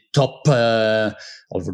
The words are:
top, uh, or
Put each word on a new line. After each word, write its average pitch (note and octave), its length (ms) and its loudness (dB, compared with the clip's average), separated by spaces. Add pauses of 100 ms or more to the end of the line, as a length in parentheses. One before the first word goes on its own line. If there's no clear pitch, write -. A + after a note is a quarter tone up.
(140)
top, - 340 0
uh, A2 640 2 (400)
or F#2 120 -8 (100)